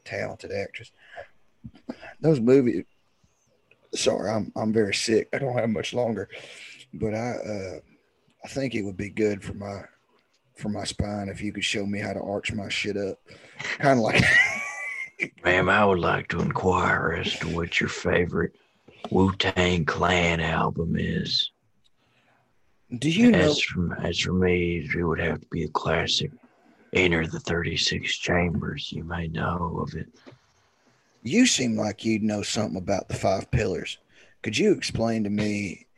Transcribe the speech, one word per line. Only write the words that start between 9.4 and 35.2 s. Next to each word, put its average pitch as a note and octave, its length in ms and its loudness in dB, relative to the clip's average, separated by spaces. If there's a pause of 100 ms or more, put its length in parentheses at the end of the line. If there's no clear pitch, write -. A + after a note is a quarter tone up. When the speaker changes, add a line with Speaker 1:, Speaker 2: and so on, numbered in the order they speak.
Speaker 1:
for - 100 -10
my, G2+ 280 -10 (720)
for - 140 -8
my G2+ 160 -6
spine G#2 420 -4
if G2 140 -10
you G#2 100 -6
could G2+ 140 -6
show G2+ 200 -2
me G2+ 140 -4
how G#2 140 -4
to G2 80 -6
arch G#2 320 -4
my G2+ 160 -6
shit G#2 260 -4
up. G2 240 -4 (640)
Kinda C3+ 200 6
like - 280 4
<laughs> - 40 6 (1120)
Speaker 2:
Ma'am, F#2 240 4
I G#2 160 6
would F#2+ 140 4
like E2+ 300 0
to E2+ 120 -2
inquire F2+ 720 2 (120)
as - 160 -4
to E2 160 -4
what E2+ 240 -2
your - 100 0
favorite F2 680 0 (560)
Wu-Tang F#2 720 2
Clan E2+ 540 2
album E2 580 -2
is. - 540 -2 (1500)
Speaker 1:
Do B2 100 0
you G#3+ 220 6
know E3 220 8
Speaker 2:
As C#3+ 100 2
for, F2 400 -2
as F2 160 -2
for - 160 -2
me, F2+ 440 4 (140)
it E2+ 120 0
would D#2+ 160 0
have D#2+ 220 -2
to - 100 -20
be E2 120 -2
a D#2+ 60 -4
classic, - 640 -2 (600)
Enter E2+ 340 2
the D#2+ 120 -6
Thirty-six E2 800 -2
Chambers. - 720 -2
You F2 120 -8
may E2 240 -6
know E2 600 -4
of - 60 -10
it. - 140 -8 (1120)
Speaker 1:
You G3 240 4
seem A#2 320 2
like G#2+ 260 -2
you'd A2 200 2
know G#2 180 0
something G#2+ 400 -2
about F#2 260 -2
the - 60 -10
Five - 380 -2
Pillars. - 480 -2 (420)
Could G#2+ 160 -4
you G3 140 4
explain A2+ 540 0